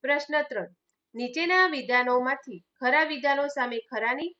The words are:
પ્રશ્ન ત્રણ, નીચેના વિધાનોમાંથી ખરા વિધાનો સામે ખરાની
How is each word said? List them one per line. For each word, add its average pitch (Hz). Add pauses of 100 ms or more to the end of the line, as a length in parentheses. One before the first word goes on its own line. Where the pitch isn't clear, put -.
પ્રશ્ન 285
ત્રણ, 196 (440)
નીચેના 330
વિધાનોમાંથી 247 (160)
ખરા 277
વિધાનો 285
સામે 269 (140)
ખરાની 254